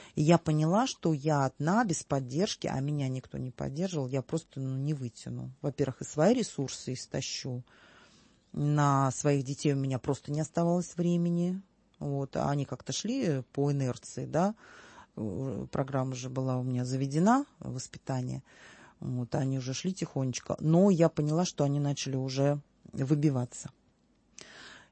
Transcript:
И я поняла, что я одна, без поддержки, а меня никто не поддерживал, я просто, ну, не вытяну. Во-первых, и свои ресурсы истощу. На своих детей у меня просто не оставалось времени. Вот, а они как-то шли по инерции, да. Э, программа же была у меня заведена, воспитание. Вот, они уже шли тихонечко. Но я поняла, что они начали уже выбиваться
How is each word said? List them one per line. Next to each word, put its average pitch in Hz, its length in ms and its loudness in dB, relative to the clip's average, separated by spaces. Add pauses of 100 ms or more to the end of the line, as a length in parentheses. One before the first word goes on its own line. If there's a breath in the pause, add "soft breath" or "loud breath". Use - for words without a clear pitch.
(160 loud breath)
И 151 60 2
я 160 160 8
поняла, 160 500 2
что - 260 0
я 143 320 2
одна, 175 400 2
без 165 180 -2
поддержки, 139 640 -2
а 135 140 -2
меня 143 260 -2
никто 131 300 -6
не 127 120 -6
поддерживал, 143 600 -4
я 131 120 0
просто, - 380 -6
ну, 131 180 -4
не 143 160 -2
вытяну. 127 580 -8 (100)
Во-первых, 139 400 -2
и 139 40 -6
свои 175 280 4
ресурсы 139 600 -4
истощу. 127 680 -6 (880 loud breath)
На 143 600 4
своих 143 340 0
детей 143 280 0
у 139 40 2
меня 135 220 0
просто - 320 -4
не 151 100 0
оставалось 170 560 0
времени. 175 640 0 (380)
Вот, 139 380 -4
а 143 140 2
они 143 140 0
как-то - 280 -8
шли 202 480 -2 (120)
по 143 180 2
инерции, 131 560 -4
да. 180 260 2 (640 loud breath)
Э, 117 560 -4
программа 131 420 -2
же 127 160 -8
была 131 280 -2
у 127 60 -2
меня 123 220 -2
заведена, 151 640 2 (100)
воспитание. 127 840 -6 (560 loud breath)
Вот, 123 340 -4
они 135 240 0
уже 131 160 -6
шли 180 180 -4
тихонечко. 135 680 -4
Но 170 320 6
я 165 180 6
поняла, 156 360 0
что - 180 -2
они 143 160 2
начали 143 360 -2
уже 139 460 0 (320)
выбиваться 135 800 0 (1200 loud breath)